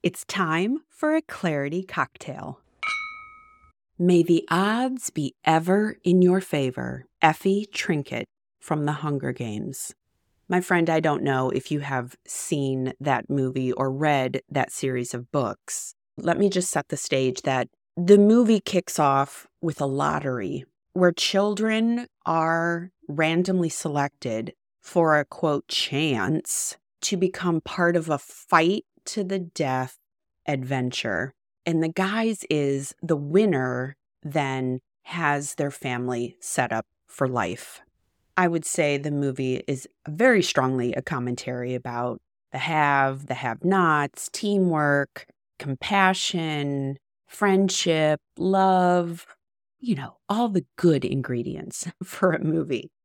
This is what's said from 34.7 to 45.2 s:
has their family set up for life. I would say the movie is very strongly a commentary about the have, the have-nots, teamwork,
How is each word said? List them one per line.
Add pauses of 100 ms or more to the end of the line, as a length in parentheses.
has
their
family
set
up (220)
for
life. (560)
I
would
say
the
movie
is (200)
very
strongly
a
commentary
about (320)
the
have,
the
have-nots,
teamwork, (320)